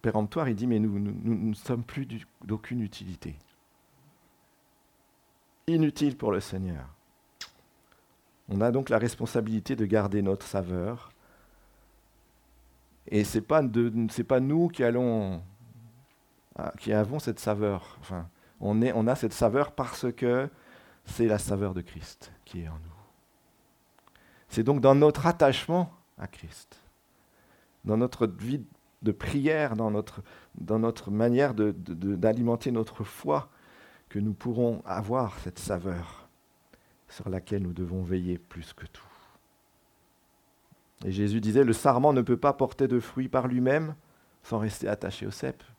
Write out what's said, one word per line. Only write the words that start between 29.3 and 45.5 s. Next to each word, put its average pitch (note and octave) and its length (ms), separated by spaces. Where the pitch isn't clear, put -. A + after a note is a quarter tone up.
dans A2 140
notre, G#2 320
dans G2 220
notre A2+ 320
manière A#2+ 440
de, G#2+ 160
de, F2+ 240
de, F#2+ 220
d'alimenter A#2 540
notre A2+ 320
foi, C#3+ 460
que G#2 80
nous G#2 160
pourrons A#2 500
avoir G#2 540
cette - 200
saveur F2 680
sur - 220
laquelle F#2+ 320
nous F2+ 100
devons F2+ 300
veiller F2+ 340
plus - 380
que - 100
tout. - 220
Et F#2+ 60
Jésus G#2 280
disait, « A2 240
Le A2+ 80
sarment C3+ 400
ne C3 80
peut A#2+ 160
pas C#3+ 160
porter C3+ 360
de B2 120
fruits C3 300
par C3 180
lui-même C3+ 460
sans A2+ 160
rester G#2 280
attaché G2+ 400
au G#2 40
cep. » C3 320